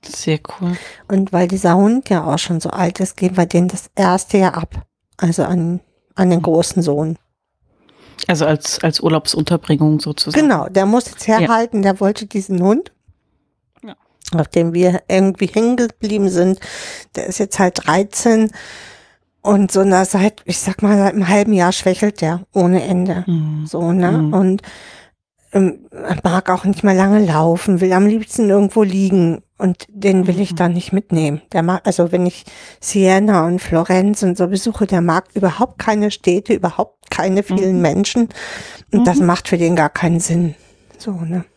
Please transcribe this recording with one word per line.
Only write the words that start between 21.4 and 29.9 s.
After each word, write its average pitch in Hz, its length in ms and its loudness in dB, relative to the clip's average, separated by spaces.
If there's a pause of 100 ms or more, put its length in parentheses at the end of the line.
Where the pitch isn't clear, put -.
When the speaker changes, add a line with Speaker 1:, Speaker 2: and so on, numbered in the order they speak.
Speaker 2:
Jahr 180 180 2
schwächelt 190 480 -2
der 170 220 -2 (100)
ohne 180 320 2
Ende. 180 420 -2
Speaker 1:
Mhm. 156 400 -2
Speaker 2:
So, 165 260 -4
ne? 175 200 2
Speaker 1:
Mhm. 156 220 0
Speaker 2:
Und, 190 280 2 (920)
ähm, 196 340 0 (380)
mag 185 260 0
auch 180 140 -2
nicht 190 200 -2
mehr 196 100 4
lange 196 300 4
laufen, 170 560 2
will 185 120 2
am 190 140 4
liebsten 214 440 0
irgendwo 202 320 2
liegen. 190 600 2 (160)
Und 185 300 -2
den 190 380 0